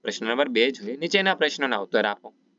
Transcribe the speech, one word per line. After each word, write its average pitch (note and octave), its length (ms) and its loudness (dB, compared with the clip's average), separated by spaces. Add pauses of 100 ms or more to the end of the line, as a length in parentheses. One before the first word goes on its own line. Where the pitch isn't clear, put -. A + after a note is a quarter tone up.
પ્રશ્ન A2 240 -6
નંબર B2+ 220 2
બે B2 220 4
જોઈએ, A#2 260 -8
નીચેના F3 380 0
પ્રશ્નોના C#3+ 420 0
ઉત્તર G#2 280 0
આપો. G#2 300 -4 (240)